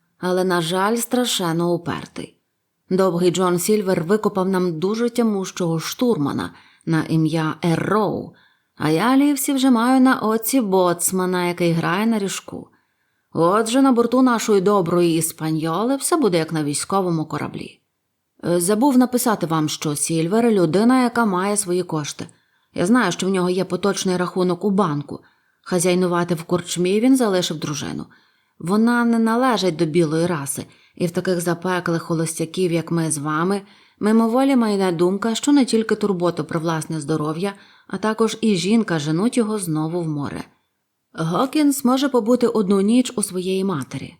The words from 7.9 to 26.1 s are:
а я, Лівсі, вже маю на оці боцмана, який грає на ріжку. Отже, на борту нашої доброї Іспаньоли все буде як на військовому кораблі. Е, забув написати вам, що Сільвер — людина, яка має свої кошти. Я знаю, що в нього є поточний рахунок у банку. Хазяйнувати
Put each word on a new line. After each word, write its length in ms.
а 120
я, 280
Лівсі, 360
вже 180
маю 300
на 180
оці 420
боцмана, 840
який 240
грає 340
на 140
ріжку. 500
Отже, 440
на 100
борту 300
нашої 400
доброї 560
Іспаньоли 760
все 220
буде 200
як 140
на 120
військовому 640
кораблі. 560
Е, 140
забув 380
написати 480
вам, 240
що 260
Сільвер — 560
людина, 520
яка 220
має 320
свої 260
кошти. 440
Я 120
знаю, 260
що 160
в 20
нього 200
є 160
поточний 520
рахунок 480
у 40
банку. 500
Хазяйнувати 720